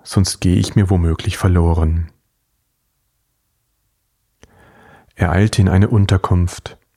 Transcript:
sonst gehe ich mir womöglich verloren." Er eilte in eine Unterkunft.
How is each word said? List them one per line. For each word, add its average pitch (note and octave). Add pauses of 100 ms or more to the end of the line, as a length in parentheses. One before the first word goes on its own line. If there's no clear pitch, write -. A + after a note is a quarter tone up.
sonst -
gehe F2+
ich -
mir G2+
womöglich E2+
verloren." E2 (3000)
Er F2
eilte G2
in F#2+
eine F#2
Unterkunft. F#2+ (180)